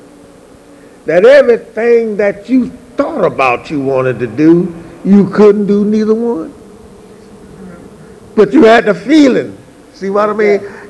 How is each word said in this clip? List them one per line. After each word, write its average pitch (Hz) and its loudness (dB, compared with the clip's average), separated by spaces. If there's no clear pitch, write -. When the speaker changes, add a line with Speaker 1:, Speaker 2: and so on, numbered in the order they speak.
Speaker 1:
that 175 2
everything 233 2
that 202 -6
you 240 0
thought 285 -4
about 131 -4
you 147 -6
wanted 131 -4
to 123 -6
do, 165 0
you 196 2
couldn't 208 2
do 202 0
neither 214 -2
one? 240 -6
But 202 0
you 294 4
had 226 4
the 208 0
feeling. 214 0
See 196 -10
what 202 -2
I 214 -4
mean? 208 0
Speaker 2:
Yeah. - -20